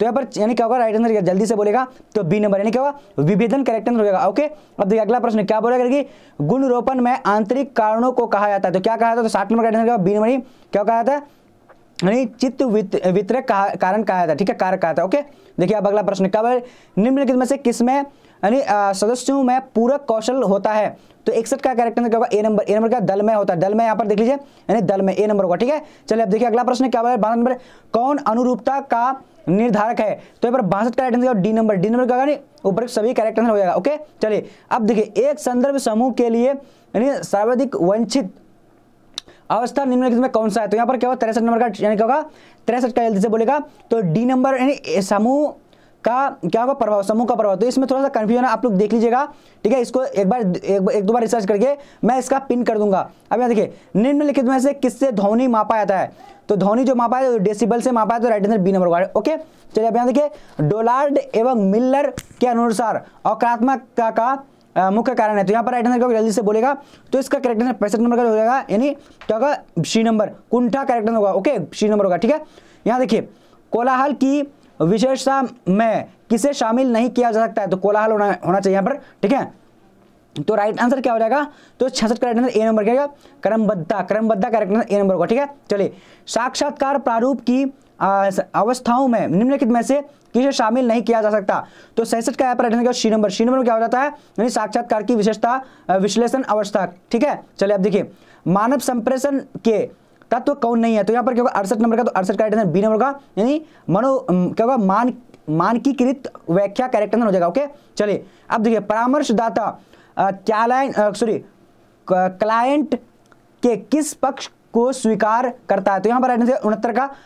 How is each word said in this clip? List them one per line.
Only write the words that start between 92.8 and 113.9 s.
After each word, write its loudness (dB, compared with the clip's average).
क्या 2
होगा? -2
सी 2
नंबर, 2
सी 0
नंबर 2
में 0
क्या 2
हो 0
जाता 0
है? 0
यानी -6
साक्षात्कार -2
की 0
विशेषता, 0
अ, 2
विश्लेषण 0
अवस्था, -2
ठीक 2
है। -2
चलिए 2
अब 0
देखिए 0
मानव 2
संप्रेषण -2
के -2
तत्व -2
कौन 0
नहीं 2
है? 0
तो 0
यहाँ 0
पर 0
क्या 2
होगा? 0
अड़सठ -2
नंबर 2
का, 0
तो 0
अड़सठ 0
का 2
राइट 0
आंसर 2
बी 2
नंबर 2
का, -2
यानी 0
मनो, 2
अम, 0
क्या 0
होगा? 2
मान, 0
मानकीकृत 0
व्याख्या 0
करेक्ट 0
आंसर 2
हो 2
जाएगा। 2
ओके, -2
चलिए -2
अब 0
देखिए 2
परामर्शदाता, -2
अ, 0
क्लाइंट, -2
अ, 2
सॉरी, -2
क-, 0
क्लाइंट 0
के 2
किस -4